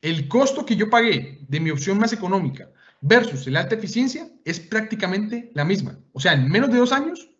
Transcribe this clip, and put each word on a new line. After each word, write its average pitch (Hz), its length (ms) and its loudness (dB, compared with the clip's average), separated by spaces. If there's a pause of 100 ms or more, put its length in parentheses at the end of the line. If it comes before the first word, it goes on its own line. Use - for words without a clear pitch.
el 156 260 -2
costo 269 360 2
que 233 120 0
yo 202 160 0
pagué 233 560 2
de 143 120 -2
mi 160 120 0
opción 196 260 0
más 226 160 2
económica 185 560 -4 (320)
versus - 460 2
el 135 100 0
alta 180 160 -2
eficiencia 247 560 -4 (160)
es 165 140 -4
prácticamente 214 960 -4
la 147 100 -2
misma. 185 320 -2 (160)
O 131 60 -12
sea, 170 140 4
en 135 140 4
menos 226 240 4
de 247 60 4
dos 247 140 4
años 294 480 -4